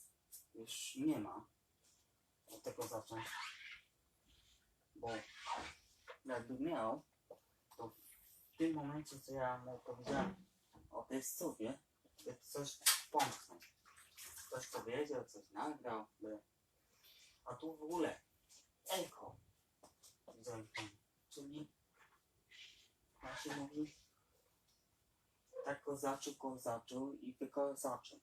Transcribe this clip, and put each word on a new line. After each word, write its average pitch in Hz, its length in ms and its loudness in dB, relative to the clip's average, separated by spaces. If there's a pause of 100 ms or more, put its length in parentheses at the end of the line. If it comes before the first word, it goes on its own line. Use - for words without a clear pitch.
(540)
już - 420 -4
nie 147 220 6
ma. - 280 -4 (1000)
Od - 160 -14
tego - 200 -4
zacząć. - 440 -4 (1700)
Bo 120 140 -4 (1160)
jakby 233 340 0
miał, 294 440 4 (720)
to 233 120 -2
w - 680 -20
tym 160 180 6
momencie, 147 460 -2
co 135 120 -8
ja 127 260 4
mu 123 200 -6
powiedziałem 127 560 2 (560)
o - 120 -4
tej - 200 0
stówie, - 560 0 (460)
to - 60 -4 (120)
coś - 360 -4 (320)
pomknął. - 480 4 (920)
Coś - 180 -2
powiedział, 123 560 2
coś - 280 -14
nagrał, 117 540 0 (140)
by-, 107 200 -4 (1040)
a 127 100 -6
tu 156 220 -2
w 151 60 -12
ogóle 156 380 2 (640)
echo. - 500 0 (1000)
Widziałem, - 340 -6 (600)
czyli, 147 420 -8 (1500)
jak - 160 -6
się 285 180 -2
mówi, 294 400 -2 (1700)
tak 139 180 2
kozaczył, 139 520 2
kozaczył 127 800 -2
i - 220 -6
wykozaczył. 254 880 0